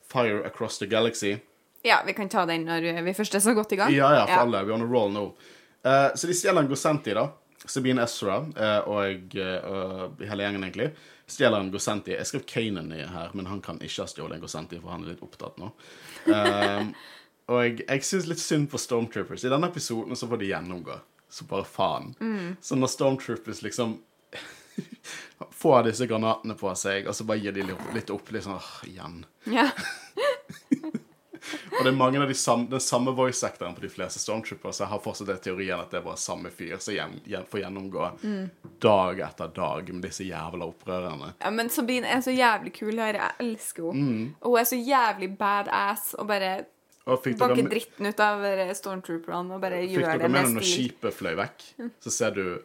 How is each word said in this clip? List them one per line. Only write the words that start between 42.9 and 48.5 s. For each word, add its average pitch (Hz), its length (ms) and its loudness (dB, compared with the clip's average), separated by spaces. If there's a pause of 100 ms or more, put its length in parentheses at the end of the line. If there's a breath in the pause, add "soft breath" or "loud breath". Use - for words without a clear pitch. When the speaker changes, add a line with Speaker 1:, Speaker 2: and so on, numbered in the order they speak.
Speaker 2:
her. 220 220 0
Jeg - 220 -2
elsker 214 500 -4
henne. 143 160 2
Speaker 1:
Mm. 117 240 -2 (100)
Speaker 2:
Og 247 140 4
hun 226 80 8
er 240 80 2
så 247 80 0
jævlig 233 580 2
badass, 202 800 0
og 214 160 -6
bare 190 220 0 (540)
Speaker 1:
Og 127 160 2
fikk 120 140 0
dere 247 120 4
Speaker 2:
banker 127 140 6
Speaker 1:
med, - 120 2
Speaker 2:
dritten 202 340 -4
ut 208 120 -2
av, 208 240 4
eh, 190 280 0